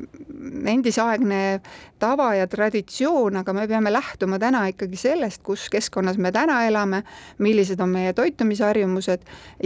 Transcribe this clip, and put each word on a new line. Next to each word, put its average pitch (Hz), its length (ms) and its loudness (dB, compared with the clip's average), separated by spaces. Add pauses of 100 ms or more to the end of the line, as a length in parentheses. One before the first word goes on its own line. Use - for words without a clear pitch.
(640)
endisaegne 214 960 2 (400)
tava 254 360 2
ja 185 120 2
traditsioon, 214 960 0
aga 190 120 -2
me 202 140 -2
peame 220 260 2
lähtuma 196 460 -2
täna 240 320 2
ikkagi 190 280 -8
sellest, 262 440 -2
kus - 260 -4
keskkonnas 190 480 -2
me 185 140 0
täna 254 360 2
elame, 208 360 0 (400)
millised 196 400 2
on 180 100 2
meie 185 200 0
toitumisharjumused 208 1120 0 (400)